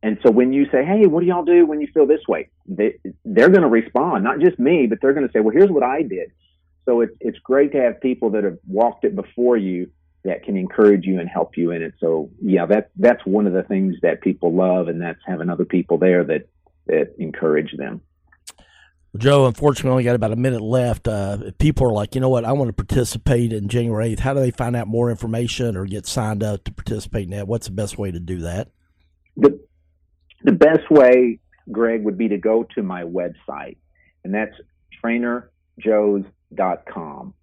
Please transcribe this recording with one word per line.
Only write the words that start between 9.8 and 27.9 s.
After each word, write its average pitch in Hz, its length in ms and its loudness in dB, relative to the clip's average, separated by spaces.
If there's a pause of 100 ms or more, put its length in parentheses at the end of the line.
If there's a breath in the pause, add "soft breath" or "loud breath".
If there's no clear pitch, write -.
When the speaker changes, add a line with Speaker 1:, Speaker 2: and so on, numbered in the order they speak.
Speaker 1:
that 95 180 -6
can 101 140 -6
encourage 95 500 4
you 95 140 -2
and 85 80 -8
help - 280 -6
you 85 140 -2
in 85 100 -6
it. 80 200 -10
So, 82 280 -2 (140)
yeah, 92 240 0
that, 101 300 0
that's 113 280 2
one 101 220 0
of 87 60 0
the 92 100 -2
things 95 400 -2
that 82 180 0
people 87 320 -2
love, 90 360 0
and 85 120 -6
that's 82 240 -10
having 87 240 -6
other 85 160 -2
people 87 320 0
there 87 280 2
that, 73 240 -4 (380)
that 78 320 -2
encourage 76 600 -2
them. - 220 -10 (1120 soft breath)
Speaker 2:
Well, 101 60 -12
Joe, 135 280 4
unfortunately, 135 440 0
we - 20 2
only 127 120 2
got 120 120 2
about 110 160 -2
a 113 40 -4
minute 123 240 -2
left. 117 460 -2
Uh, 101 400 -4
if 98 120 -16
people 147 280 2
are 117 60 2
like, 104 240 -2
"You 131 40 -2
know 131 80 0
what, 120 160 0
I 117 80 -2
wanna 135 200 -2
participate 120 800 0
in 101 160 -6
January 117 420 -2
eighth," 107 100 -6
how 135 140 -2
do 139 60 0
they 127 100 2
find 120 240 -4
out 113 140 -4
more 117 200 0
information 117 680 -4
or 95 100 -6
get 98 180 -10
signed 107 380 -4
up 104 220 -6
to - 80 -12
participate - 520 -8
in 87 60 -12
that? 101 180 -10
What's 110 200 -6
the 95 40 -12
best 101 240 -8